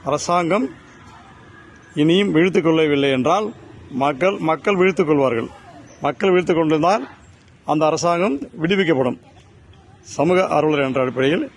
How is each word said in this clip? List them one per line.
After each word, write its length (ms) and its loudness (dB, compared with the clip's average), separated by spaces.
அரசாங்கம் 640 -2
இனியும் 360 2
விழித்துக் 320 2
கொள்ளவில்லை 480 2
என்றால் 420 0
மக்கள், 460 -2
மக்கள் 380 -2
விழித்துக் 320 2
கொள்வார்கள். 400 0
மக்கள் 280 -2
விழித்துக் 260 2
கொண்டிருந்தால் 520 0
அந்த 200 0
அரசாங்கம் 540 0
விடுவிக்கப்படும். 580 0
சமூக 460 0
ஆர்வலர் 380 0
என்ற 160 -2
அடிப்படையில் 560 -2